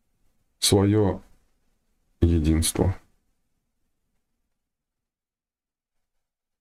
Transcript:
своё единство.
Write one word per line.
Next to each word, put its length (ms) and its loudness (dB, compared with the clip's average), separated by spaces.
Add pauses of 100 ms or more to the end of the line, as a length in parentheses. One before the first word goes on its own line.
(600)
своё 640 0 (1000)
единство. 720 0 (3750)